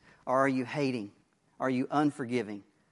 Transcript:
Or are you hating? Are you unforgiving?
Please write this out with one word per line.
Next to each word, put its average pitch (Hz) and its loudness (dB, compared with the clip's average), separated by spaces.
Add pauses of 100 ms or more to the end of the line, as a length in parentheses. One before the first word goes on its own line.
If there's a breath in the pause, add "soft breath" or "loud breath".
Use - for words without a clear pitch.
(260 soft breath)
Or 127 2
are 135 6
you 131 0
hating? 123 -2 (480)
Are 131 0
you 131 0
unforgiving? 117 0 (280)